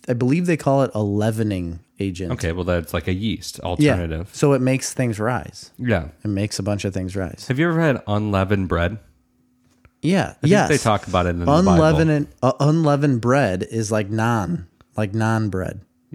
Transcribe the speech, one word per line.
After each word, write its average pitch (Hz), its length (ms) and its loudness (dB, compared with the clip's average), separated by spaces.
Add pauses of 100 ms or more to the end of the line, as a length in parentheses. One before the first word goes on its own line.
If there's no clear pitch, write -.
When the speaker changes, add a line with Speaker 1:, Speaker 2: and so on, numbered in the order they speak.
Speaker 1:
I 131 60 0
believe 131 320 0
they 170 120 0
call 139 260 2
it - 120 -2
a 107 80 0
leavening 101 760 -2 (180)
agent. 92 320 -6
Speaker 2:
Okay, 85 220 -4
well, 90 100 -4
that's 87 300 -2
like 85 160 -4
a 92 40 2
yeast 98 480 -6
Speaker 1:
Yeah. - 60 -8
Speaker 2:
alternative. 87 640 0
Speaker 1:
So 143 220 2
it 131 80 2
makes 131 320 -2
things 117 260 -2
rise. 107 580 -6
Speaker 2:
Yeah. 101 300 -2 (160)
Speaker 1:
It 104 60 -4
makes 101 300 -2
a 98 40 -4
bunch 104 220 -2
of 95 80 -4
things 92 220 -6
rise. 92 340 -8
Speaker 2:
Have 131 100 -2
you 170 100 2
ever 165 120 0
had 139 260 2
unleavened 98 600 0
bread? 87 280 0 (1040)
Speaker 1:
Yeah. 151 400 0
Speaker 2:
I 139 60 0
Speaker 1:
yes. 175 220 4
Speaker 2:
think 135 100 2
they - 40 -6
talk 104 240 2
about 90 180 2
it 87 60 0
in 85 100 -2
the 85 40 -2
Bible. 113 280 4
Speaker 1:
Unleavened, 156 540 4 (140)
uh, 131 200 2
unleavened 143 600 4
bread 117 480 2
is 110 220 -4
like 107 180 -2
naan, 110 560 0 (300)
like 107 160 -2
naan 110 400 0
bread. 92 300 -6 (340)